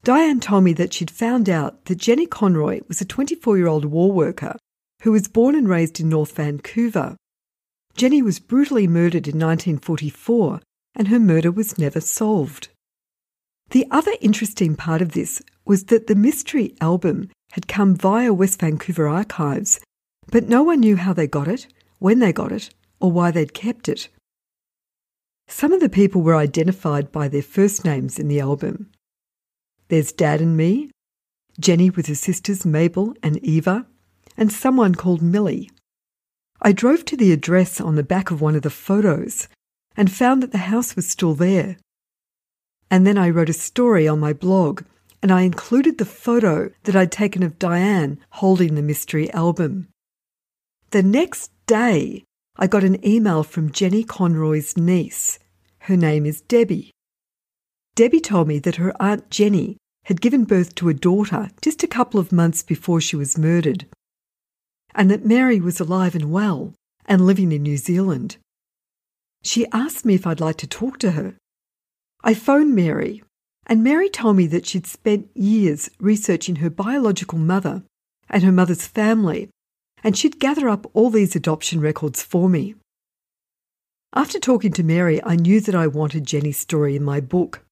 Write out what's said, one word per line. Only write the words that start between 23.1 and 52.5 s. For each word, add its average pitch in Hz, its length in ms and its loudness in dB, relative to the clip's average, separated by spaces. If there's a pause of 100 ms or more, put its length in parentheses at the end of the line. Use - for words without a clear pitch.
they'd 160 220 -2
kept - 340 -8
it. - 220 -8 (1400)
Some - 240 -2
of 381 80 2
the 277 100 2
people 190 320 2
were 165 140 4
identified 151 760 -2
by 147 160 -4
their 143 140 -2
first 202 420 -2
names 135 360 -4
in 147 80 -4
the 143 140 0
album. 143 500 -6 (960)
There's 156 240 0
Dad 156 300 0
and 165 140 2
me, 208 360 0 (680)
Jenny 180 300 4
with 175 180 -4
her 151 60 -6
sisters 190 520 -6
Mabel 170 580 0
and 151 200 -4
Eva, 180 440 0 (500)
and 214 140 2
someone 240 420 2
called 170 300 -2
Millie. 180 480 -2 (880)
I 202 120 4
drove 262 320 2
to 285 120 -6
the 202 140 4
address 175 480 0
on 160 160 -2
the 147 80 0
back 185 260 -4
of 151 120 -4
one 156 120 0
of 147 100 -2
the 151 60 -2
photos - 800 -2 (480)
and 196 160 4
found 254 320 2
that 247 80 -6
the 208 60 -4
house 208 380 -4
was 185 140 -4
still 165 240 -2
there. 175 440 0 (1120)
And 185 160 6
then 202 100 4
I 180 120 2
wrote 165 200 2
a 160 40 -2
story 208 560 2
on 151 100 0
my 151 140 -2
blog, 180 500 0 (400)
and 190 80 4
I 185 100 4
included 240 560 0
the 202 80 -2
photo 214 640 -2 (140)
that 196 140 0
I'd 180 160 2
taken 202 300 -2
of 160 140 -4
Diane 175 600 0 (120)
holding 180 440 2
the 147 80 -2
mystery 151 480 -4
album. 170 560 -2 (1040)
The 202 100 2
next 247 480 0 (160)
day, 214 600 0 (360)